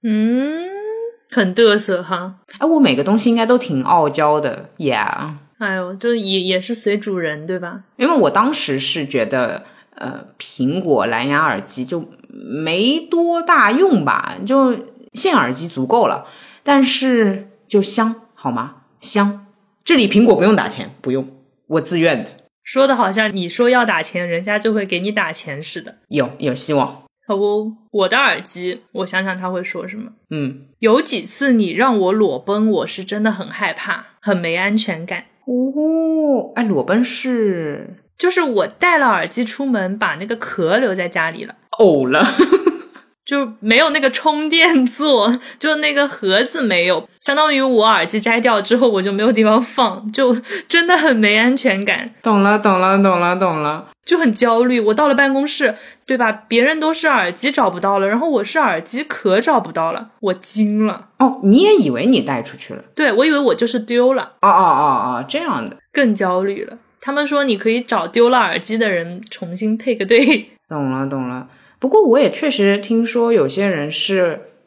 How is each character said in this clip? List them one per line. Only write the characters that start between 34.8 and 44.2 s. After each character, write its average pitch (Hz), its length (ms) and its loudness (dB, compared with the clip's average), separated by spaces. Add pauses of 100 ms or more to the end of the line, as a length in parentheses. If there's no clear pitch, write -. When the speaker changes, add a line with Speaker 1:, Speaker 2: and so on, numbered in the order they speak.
Speaker 1:
感。 180 180 -10 (220)
Speaker 2:
哦， 302 1080 -2
哎， 240 80 -2
裸 185 200 0
奔 214 200 0
是？ 202 920 -4 (200)
Speaker 1:
就 359 140 0
是 359 100 -2
我 226 260 0
戴 349 300 0
了 277 100 4
耳 175 200 0
机 240 180 -4
出 277 200 -8
门， 202 340 -2
把 175 160 -2
那 175 100 -10
个 226 100 -6
壳 190 420 -2
留 233 180 0
在 175 120 -4
家 165 220 -2
里 165 160 -12
了。 - 80 -18 (240)
Speaker 2:
呕 147 320 4
了。 151 200 4
<laughs> - 60 -6 (880)
Speaker 1:
就 277 340 -4
没 220 180 2
有 311 120 4
那 294 100 -2
个 269 120 2
充 302 360 -2